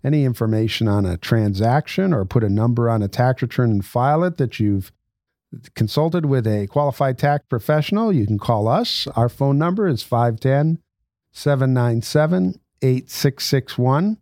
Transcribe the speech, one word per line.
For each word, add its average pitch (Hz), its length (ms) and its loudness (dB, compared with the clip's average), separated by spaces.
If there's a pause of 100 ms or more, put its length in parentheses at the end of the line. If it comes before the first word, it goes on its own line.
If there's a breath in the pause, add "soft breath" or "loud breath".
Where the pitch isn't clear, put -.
any 143 220 2
information 110 600 0
on 101 180 2
a 90 100 -2
transaction 113 960 0
or 107 140 0
put 113 180 0
a 107 60 0
number 117 400 2
on 113 140 0
a 101 40 -2
tax 127 360 0
return 120 260 0
and 101 160 0
file 143 380 0
it 180 140 -4
that 123 220 -4
you've 101 320 -2 (840)
consulted 156 500 0
with 135 220 0
a 104 200 0
qualified 139 500 -2
tax 147 320 0
professional. 156 600 0
You 127 140 2
can 101 140 0
call 110 300 0
us. 208 360 -2 (100)
Our 117 140 2
phone 139 300 0
number 185 280 0
is 131 140 -2
five 120 380 0
ten, 147 400 0 (520)
seven 135 420 0
nine 120 280 2
seven, 170 580 0 (220)
eight 127 280 0
six - 360 -2
six - 320 -2
one. 147 440 0